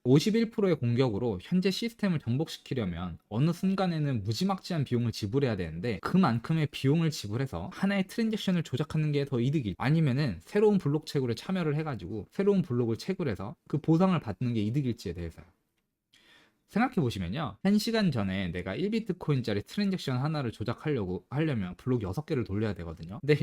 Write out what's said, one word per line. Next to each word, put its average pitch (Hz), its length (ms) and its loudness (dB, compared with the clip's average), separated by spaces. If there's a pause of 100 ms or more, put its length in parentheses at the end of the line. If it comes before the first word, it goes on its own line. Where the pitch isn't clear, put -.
오십일 214 460 4
프로의 190 260 2
공격으로 120 680 0
현재 185 280 2
시스템을 196 480 -2
정복시키려면 104 1000 -4 (120)
어느 147 220 2
순간에는 170 720 0
무지막지한 170 600 -2
비용을 120 260 0
지불해야 113 460 0
되는데, 90 440 -4
그만큼의 160 680 2
비용을 160 400 2
지불해서 110 640 -4
하나의 196 340 0
트랜잭션을 214 560 0
조작하는 151 500 -2
게 143 120 2
더 135 160 -2
이득일지, 120 380 0
아니면은 135 640 2
새로운 208 340 4
블록 151 280 0
채굴에 127 280 0
참여를 160 420 -2
해가지고 110 540 -6
새로운 202 320 4
블록을 120 340 0
채굴해서 127 580 -4 (140)
그 156 100 -2
보상을 165 400 4
받는 120 360 -2
게 110 80 2
이득일지에 117 520 -2
대해서요. 82 300 -8 (1200)
생각해보시면요, 127 960 0
한 208 140 4
시간 220 340 2
전에 98 400 0
내가 90 240 -4
일 180 140 -2
비트코인짜리 147 720 -2
트랜잭션 131 560 -2
하나를 139 340 -2
조작하려고, 107 760 -4
하려면 131 480 -2
블록 123 260 -2
여섯 95 240 -4
개를 131 180 -2
돌려야 104 300 -2
되거든요. 85 460 -10
근데 147 220 2